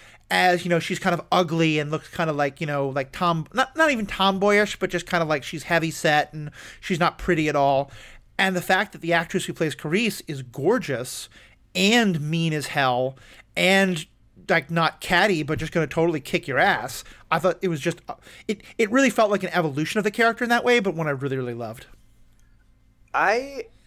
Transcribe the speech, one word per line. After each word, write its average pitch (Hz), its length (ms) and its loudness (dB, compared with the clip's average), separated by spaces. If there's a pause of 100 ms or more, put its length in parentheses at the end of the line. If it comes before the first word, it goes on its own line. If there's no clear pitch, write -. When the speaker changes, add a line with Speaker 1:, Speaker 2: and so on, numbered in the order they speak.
(300)
Speaker 1:
as, 180 340 4
you 175 60 -4
know, 170 80 2
she's 165 200 -4
kind 180 140 0
of 170 180 -4
ugly 165 480 2
and 147 120 -4
looks 156 180 -6
kind 165 220 -2
of 147 60 -4
like, 143 240 -2
you 165 60 -4
know, 143 220 -2
like 135 240 -6
tom-, 170 400 0
not, 254 240 -2
not 311 140 4
even 220 160 -2
tomboyish, 196 720 2
but 185 120 -4
just 170 160 -6
kind 175 160 0
of 156 60 -2
like 151 160 -2
she's 151 200 -12
heavy 165 260 0
set 151 420 0
and 151 180 -10 (300)
she's 180 180 -2
not 165 200 0
pretty 156 300 0
at 147 80 0
all. 139 340 2 (480)
And 190 180 0
the 175 60 -2
fact 190 300 0
that 160 80 -20
the 165 120 -2
actress 165 320 0
who 170 80 -8
plays 156 220 -2
Carice 196 520 -2
is 139 160 -10
gorgeous 135 880 -4 (460)
and 196 460 4
mean 160 320 -2
as 151 160 -6
hell 131 480 0 (400)
and, 185 500 2 (420)
like, 165 220 0
not 165 300 0
catty, 180 420 2
but 147 160 -4
just 160 140 -8
gonna 160 140 0
totally 165 340 0
kick - 280 -4
your 131 100 -2
ass. 143 460 0 (260)
I 165 80 0
thought 170 240 0
it 190 60 -2
was 160 120 -2
just, 165 280 -4
uh, - 60 -12 (340)
it, 208 140 -4 (160)
it 208 120 2
really 262 200 4
felt 208 200 2
like 208 120 0
an - 100 -6
evolution 156 460 -2
of 202 60 -2
the 208 60 0
character 226 340 0
in 233 60 -4
that 240 140 2
way, 240 160 4
but 190 140 -2
one 160 120 -4
I 151 40 -2
really, 135 260 -4
really 123 180 -6
loved. 117 320 -12 (1300)
Speaker 2:
I 240 540 -2 (200)